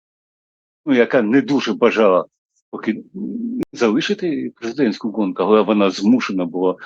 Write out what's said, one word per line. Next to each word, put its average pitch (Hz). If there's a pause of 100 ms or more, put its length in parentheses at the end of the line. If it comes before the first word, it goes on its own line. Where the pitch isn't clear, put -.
(880)
ну, 285
яка 226
не 120
дуже 120
бажала 98 (460)
поки - (680)
залишити 131
президентську 117
гонку, 98
але 107
вона 101
змушена 98
була 90